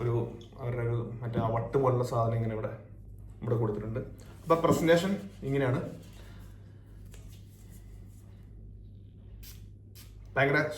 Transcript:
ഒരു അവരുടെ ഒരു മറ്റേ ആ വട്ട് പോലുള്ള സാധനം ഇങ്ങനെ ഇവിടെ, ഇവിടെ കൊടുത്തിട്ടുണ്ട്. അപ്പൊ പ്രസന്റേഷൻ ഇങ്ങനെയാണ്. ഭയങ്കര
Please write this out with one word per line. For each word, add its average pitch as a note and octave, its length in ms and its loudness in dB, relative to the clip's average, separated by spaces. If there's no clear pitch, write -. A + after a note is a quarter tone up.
ഒരു A#2 380 2
അവരുടെ A#2+ 220 -2
ഒരു A#2 300 0
മറ്റേ A#2 180 0
ആ - 80 4
വട്ട് - 300 2
പോലുള്ള B2 260 6
സാധനം A#2 320 4
ഇങ്ങനെ A2+ 180 2
ഇവിടെ, G#2+ 140 -2
ഇവിടെ A#2+ 120 2
കൊടുത്തിട്ടുണ്ട്. A2 460 2
അപ്പൊ E3 120 6
പ്രസന്റേഷൻ E3 600 8
ഇങ്ങനെയാണ്. C3+ 400 2
ഭയങ്കര D3 280 6